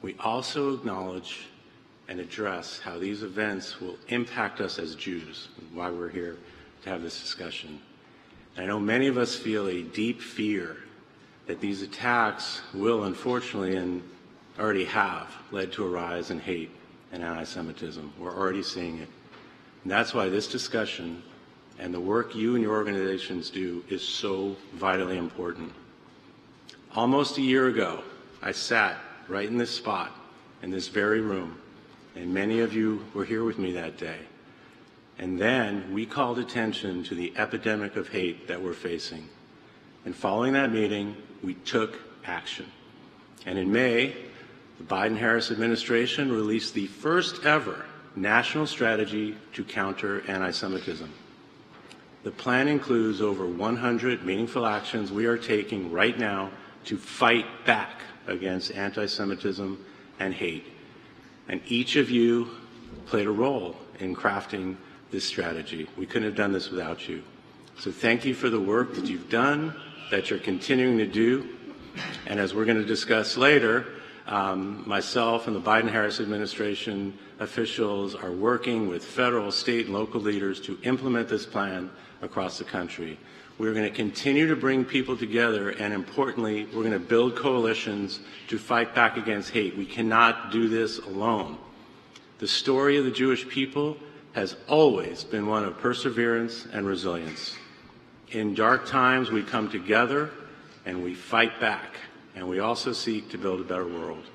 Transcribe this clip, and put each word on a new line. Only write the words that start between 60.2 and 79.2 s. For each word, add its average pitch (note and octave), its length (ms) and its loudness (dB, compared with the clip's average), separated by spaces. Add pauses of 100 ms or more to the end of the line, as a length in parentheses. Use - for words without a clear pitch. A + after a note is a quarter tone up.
hate. F2+ 320 -4 (800)
And F#2 220 -4
each B2 260 0
of C3 160 6
you A#2 400 6 (560)
played G#2 220 2
a - 20 0
role A#2 460 0 (240)
in F#2 160 -2
crafting G2 600 -2 (360)
this G2 120 -4
strategy. E2 720 -4
We F#2 100 -6
couldn't A2 180 -2
have G#2 100 -2
done G2+ 180 2
this F#2 180 -2
without F2 380 -6
you. E2 140 -8 (560)
So G2 140 -6
thank A#2 320 2
you C3 100 2
for B2+ 160 2
the A2 100 4
work G#2+ 340 2
that - 120 -4
you've - 240 -4
done, D3 440 4 (360)
that F#2+ 180 2
you're G2 120 0
continuing B2+ 580 4
to G#2+ 80 4
do. A2 500 2 (720)
And G2+ 140 -2
as F#2+ 120 2
we're G#2+ 120 2
gonna A2 200 4
discuss G#2+ 520 2
later, B2 500 8 (400)
um, G2 580 0
myself A#2 640 2
and A2+ 80 -2
the F#2+ 60 -2
Biden-Harris G#2+ 580 4
administration G2+ 1000 -2 (220)
officials G#2 800 0
are F#2 160 -6
working A2+ 560 2
with F2 160 -2
federal, A#2+ 480 2